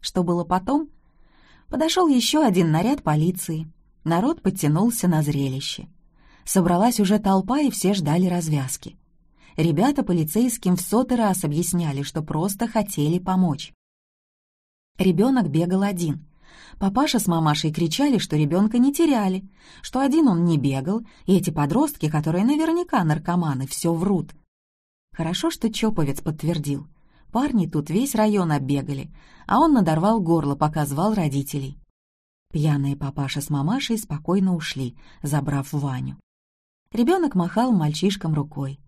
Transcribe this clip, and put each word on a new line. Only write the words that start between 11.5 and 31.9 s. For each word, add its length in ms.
что 200
просто 460
хотели 500
помочь. 560
Ребёнок 540
бегал 320
один. 420
Папаша 400
с 80
мамашей 440
кричали, 460
что 200
ребёнка 420
не 160
теряли, 520
что 180
один 280
он 160
не 120
бегал, 460
и 100
эти 140
подростки, 580
которые 380
наверняка 580
наркоманы, 640
всё 260
врут. 380
Хорошо, 380
что 200
чоповец 520
подтвердил. 640
Парни 360
тут 240
весь 240
район 380
оббегали, 600
а 120
он 160
надорвал 460
горло, 340
пока 320
звал 260
родителей. 680